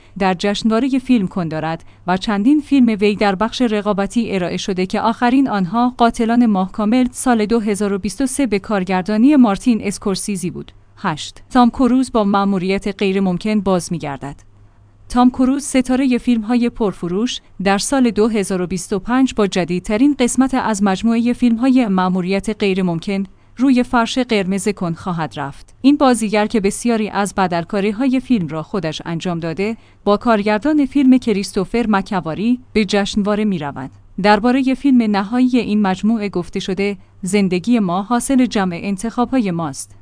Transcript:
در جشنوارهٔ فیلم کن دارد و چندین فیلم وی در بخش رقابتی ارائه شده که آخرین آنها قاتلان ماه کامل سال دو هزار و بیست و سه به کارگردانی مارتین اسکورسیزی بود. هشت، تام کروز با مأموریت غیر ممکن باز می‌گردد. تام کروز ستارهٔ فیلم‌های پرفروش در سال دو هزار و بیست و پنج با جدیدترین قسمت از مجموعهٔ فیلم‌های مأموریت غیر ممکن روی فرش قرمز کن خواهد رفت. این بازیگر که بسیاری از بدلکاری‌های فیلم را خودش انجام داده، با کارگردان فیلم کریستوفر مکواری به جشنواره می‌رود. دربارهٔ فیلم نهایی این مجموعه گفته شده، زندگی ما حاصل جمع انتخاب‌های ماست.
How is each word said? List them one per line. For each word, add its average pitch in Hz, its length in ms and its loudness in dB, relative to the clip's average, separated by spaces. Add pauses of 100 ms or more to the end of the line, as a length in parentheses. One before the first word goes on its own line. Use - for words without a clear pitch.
(180)
در 190 160 2
جشنوارهٔ 220 640 0
فیلم 240 280 2
کن 175 220 -4
دارد 160 360 -6 (220)
و 180 100 2
چندین 214 440 2
فیلم 247 400 4
وی 208 140 2
در 202 200 2
بخش 214 280 -2
رقابتی 208 720 -2
ارائه 180 220 -2
شده 185 300 -2
که 202 140 -4
آخرین 240 480 2
آنها 208 480 0
قاتلان 233 500 2
ماه 190 260 0
کامل 233 380 0
سال 233 360 0
دو 233 140 0
هزار 202 320 -2
و 202 60 -2
بیست 196 220 -8
و 277 60 0
سه 277 200 -2
به 202 120 -2
کارگردانی 202 800 0
مارتین 233 460 2
اسکورسیزی 190 680 -4
بود. 143 220 -14 (240)
هشت، - 540 -8
تام 247 200 4
کروز 254 420 0
با 220 120 2
مأموریت 196 720 -2
غیر 196 220 0
ممکن 196 400 0
باز 185 320 -2
می‌گردد. 143 480 -10 (680)
تام 247 220 4
کروز 262 340 0
ستارهٔ 254 540 0
فیلم‌های 240 520 0
پرفروش 202 680 -4 (240)
در 196 140 2
سال 254 320 2
دو 208 180 2
هزار 196 340 -2
و 180 40 -2
بیست 180 260 -6
و 202 60 -2
پنج 247 360 0
با 208 120 2
جدیدترین 196 720 0
قسمت 262 360 2
از 220 280 -2
مجموعهٔ 226 500 0
فیلم‌های 247 540 2
مأموریت 190 720 0
غیر 196 240 0
ممکن 185 420 -2 (320)
روی 247 260 2
فرش 233 360 0
قرمز 202 500 -2
کن 185 260 -4
خواهد 165 420 -6
رفت. 139 460 -10
این 285 140 4
بازیگر 220 500 2
که 220 140 -2
بسیاری 214 480 -2
از 196 260 -4
بدلکاری‌های 202 840 0
فیلم 214 280 0
را 156 140 -6
خودش 160 420 -6
انجام 170 360 -4
داده، 180 360 -4 (280)
با 202 120 4
کارگردان 220 680 2
فیلم 262 320 4
کریستوفر 208 720 -2
مکواری 196 720 -2 (120)
به 220 120 2
جشنواره 202 600 0
می‌رود. 147 460 -4 (320)
دربارهٔ 247 520 2
فیلم 254 280 4
نهایی 226 560 2
این 214 240 0
مجموعه 202 460 0
گفته 180 320 -6
شده، 196 360 -4 (260)
زندگی 190 560 2
ما 190 240 0
حاصل 247 440 0
جمع 185 360 -2
انتخاب‌های 226 680 -2
ماست. 165 520 -8